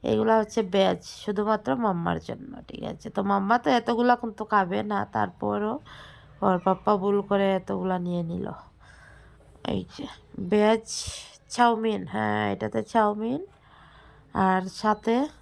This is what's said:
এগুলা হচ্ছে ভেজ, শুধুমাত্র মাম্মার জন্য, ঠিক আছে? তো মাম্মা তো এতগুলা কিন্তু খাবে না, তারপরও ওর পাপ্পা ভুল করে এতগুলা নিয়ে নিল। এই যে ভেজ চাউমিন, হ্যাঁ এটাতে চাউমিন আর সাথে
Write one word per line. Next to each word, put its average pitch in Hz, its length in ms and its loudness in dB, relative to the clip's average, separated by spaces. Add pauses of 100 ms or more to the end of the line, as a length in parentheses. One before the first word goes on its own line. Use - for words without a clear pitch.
(100)
এগুলা 220 300 4
হচ্ছে 214 200 -2 (140)
ভেজ, 190 260 2 (240)
শুধুমাত্র 214 440 -2 (160)
মাম্মার 175 340 0 (100)
জন্য, - 240 -12 (160)
ঠিক - 140 -14 (100)
আছে? - 140 -14 (100)
তো 208 40 -2 (100)
মাম্মা 202 340 2
তো 302 40 0 (100)
এতগুলা 240 440 2
কিন্তু 220 200 -8 (100)
খাবে 196 280 2 (120)
না, 202 60 -2 (180)
তারপরও 208 580 -2 (720)
ওর 185 180 4
পাপ্পা 190 280 2 (100)
ভুল 202 140 2 (140)
করে 196 160 2 (120)
এতগুলা 185 380 -4 (100)
নিয়ে 175 240 -2
নিল। 175 160 -6 (1300)
এই 190 80 -2 (140)
যে - 120 -12 (440)
ভেজ 214 360 4 (680)
চাউমিন, 220 480 2 (120)
হ্যাঁ 107 280 2 (120)
এটাতে 110 260 -4 (120)
চাউমিন 220 480 0 (1080)
আর 185 140 2 (200)
সাথে 214 340 2 (260)